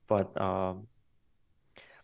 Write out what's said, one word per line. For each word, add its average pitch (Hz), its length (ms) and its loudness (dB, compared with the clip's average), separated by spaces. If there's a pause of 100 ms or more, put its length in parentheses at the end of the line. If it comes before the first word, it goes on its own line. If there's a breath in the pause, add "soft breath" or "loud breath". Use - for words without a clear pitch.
But, 101 320 2
um, 95 480 -2 (1160 loud breath)